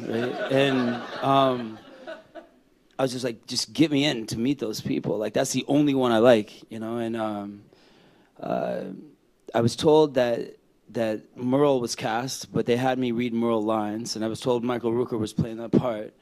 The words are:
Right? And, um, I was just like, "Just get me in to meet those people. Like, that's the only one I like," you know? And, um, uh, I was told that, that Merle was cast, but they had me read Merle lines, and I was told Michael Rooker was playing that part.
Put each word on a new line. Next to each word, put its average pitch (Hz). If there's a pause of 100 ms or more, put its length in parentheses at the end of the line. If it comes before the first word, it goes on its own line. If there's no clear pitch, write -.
Right? 120
And, 131 (220)
um, 127 (1200)
I 135
was 123
just 123
like, 117
"Just 117
get 147
me 139
in 127
to -
meet 131
those 110
people. -
Like, 107
that's 131
the 127
only 143
one 127
I 113
like," 110
you 110
know? 113
And, 113
um, 104 (800)
uh, 60 (720)
I 117
was 117
told 151
that, 120 (320)
that 110
Merle 131
was 120
cast, 120
but 113
they 120
had 127
me 123
read 117
Merle 117
lines, 110
and 110
I -
was 110
told 120
Michael 120
Rooker 120
was 107
playing 113
that 117
part. 113